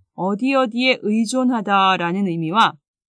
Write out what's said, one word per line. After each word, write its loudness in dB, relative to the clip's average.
어디 -2
어디에 0
의존하다라는 0
의미와 0